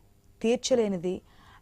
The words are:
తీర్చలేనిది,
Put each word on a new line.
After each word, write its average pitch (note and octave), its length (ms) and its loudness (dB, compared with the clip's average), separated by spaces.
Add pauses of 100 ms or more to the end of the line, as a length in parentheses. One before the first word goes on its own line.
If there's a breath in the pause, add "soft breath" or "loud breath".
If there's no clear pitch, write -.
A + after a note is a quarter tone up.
(420)
తీర్చలేనిది, G#3+ 760 0 (420 loud breath)